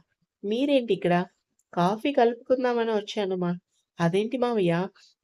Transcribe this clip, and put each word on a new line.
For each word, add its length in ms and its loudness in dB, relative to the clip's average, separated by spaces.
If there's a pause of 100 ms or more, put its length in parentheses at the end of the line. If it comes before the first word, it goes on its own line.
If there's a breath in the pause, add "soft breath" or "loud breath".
(440)
మీరేంటి 500 0
ఇక్కడ?" 220 0 (580)
"కాఫీ 400 0
కలుపుకుందామని 800 0
వచ్చాను 440 -2
మా." 140 -2 (480)
"అదేంటి 380 0
మావయ్య, 360 0 (500 soft breath)